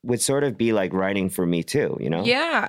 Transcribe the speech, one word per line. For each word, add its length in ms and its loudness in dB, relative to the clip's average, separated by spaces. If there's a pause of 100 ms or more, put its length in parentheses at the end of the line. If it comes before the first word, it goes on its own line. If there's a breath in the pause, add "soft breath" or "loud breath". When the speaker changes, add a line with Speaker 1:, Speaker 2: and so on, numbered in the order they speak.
Speaker 1:
would 160 0
sort 240 0
of 120 -2
be 160 2
like 200 2
writing 360 0
for 160 -2
me 200 2
too, 360 0
you 80 -4
know? 160 0
Speaker 2:
Yeah. 440 0